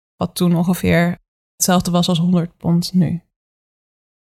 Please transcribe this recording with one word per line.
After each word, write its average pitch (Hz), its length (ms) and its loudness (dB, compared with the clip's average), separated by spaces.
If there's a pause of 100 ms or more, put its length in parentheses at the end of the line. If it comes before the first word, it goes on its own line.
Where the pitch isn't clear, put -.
(160)
wat - 200 -6
toen 175 200 0
ongeveer 170 600 0 (380)
hetzelfde 180 360 0
was 175 180 0
als 175 100 0
honderd 175 380 0
pond 170 360 0
nu. 170 280 0 (1040)